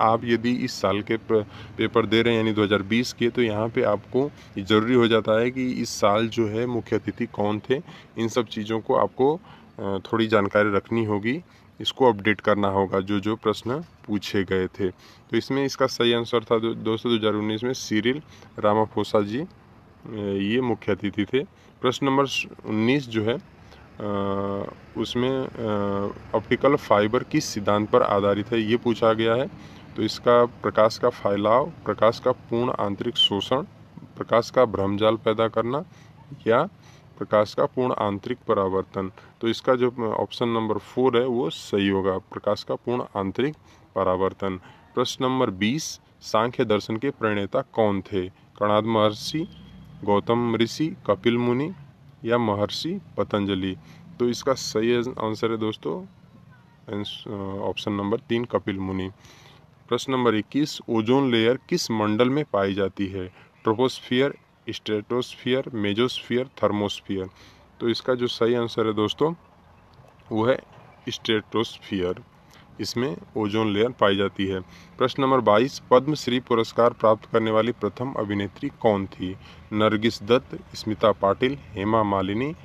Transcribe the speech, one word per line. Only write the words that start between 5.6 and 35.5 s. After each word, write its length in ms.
इस 180
साल 380
जो 200
है 180
मुख्य 300
अतिथि 300
कौन 440
थे। 60
इन 100
सब 200
चीज़ों 320
को 160
आपको, 400
अ, 40
थोड़ी 480
जानकारी 440
रखनी 340
होगी, 380
इसको 280
अपडेट 320
करना 260
होगा, 320
जो, 200
जो 160
प्रश्न 480
पूछे 360
गए 240
थे। 220
तो 80
इसमें 280
इसका 220
सही 260
आंसर 300
था 160
दो-, 160
दोस्तों, 360
दो 60
हज़ार 160
उन्नीस 300
में 100
सिरिल 480
रामाफोसा 640
जी, 180
अ, 80
ये 220
मुख्य 300
अतिथि 340
थे। 180
प्रश्न 240
नंबर 180
उन्नीस 420
जो 160
है, 320
अ, 60
उसमें, 320
अ, 180
ऑप्टिकल 400
फाइबर 480
किस 220
सिद्धांत 440
पर 120
आधारित 500
है, 100
ये 160
पूछा 360
गया 200
है। 140
तो 80
इसका 420
प्रकाश 520
का 120
फैलाव, 600
प्रकाश 500
का 120
पूर्ण 400
आंतरिक 440
शोषण, 460
प्रकाश 320
का 160
भ्रमजाल 500
पैदा 320
करना 380